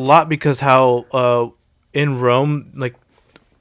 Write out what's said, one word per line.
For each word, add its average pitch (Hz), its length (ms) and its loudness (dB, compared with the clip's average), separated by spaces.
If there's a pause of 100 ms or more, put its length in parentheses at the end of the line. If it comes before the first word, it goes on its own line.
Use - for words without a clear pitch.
lot, 156 260 4
because 147 320 -2
how, 131 500 2
uh, 120 360 0 (460)
in 143 260 -4
Rome, 135 560 0
like, 127 200 -10 (640)